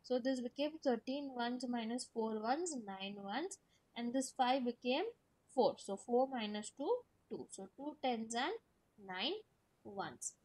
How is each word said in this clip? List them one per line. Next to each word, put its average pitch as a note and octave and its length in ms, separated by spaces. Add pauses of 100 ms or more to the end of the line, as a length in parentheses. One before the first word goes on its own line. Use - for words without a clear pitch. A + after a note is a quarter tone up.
So B3+ 160
this B3+ 200
became C#4 340 (100)
thirteen C4+ 520
ones B3 320
minus A#3+ 460
four A3 260
ones, D4 360 (100)
nine G3 320
ones, A3 400 (400)
and A#3+ 160
this C4 240
five B3+ 260
became B3 400 (500)
four. G#3+ 240
So G3 200
four B3 340
minus G#3+ 460
two, F4 180 (340)
two. E3+ 200
So F#3+ 260
two D4 280
tens A3+ 320
and D4 180 (520)
nine F#3+ 280 (500)
ones. F#3 500 (120)